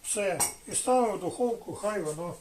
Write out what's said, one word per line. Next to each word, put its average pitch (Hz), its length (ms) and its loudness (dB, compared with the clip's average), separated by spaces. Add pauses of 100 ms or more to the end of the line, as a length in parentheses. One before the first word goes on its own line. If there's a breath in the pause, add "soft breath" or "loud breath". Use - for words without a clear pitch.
все. 196 380 -2 (260)
І - 80 -8
ставимо 247 420 4
в 160 40 -4
духовку, 202 540 -2
хай 208 280 -2
воно 156 380 -4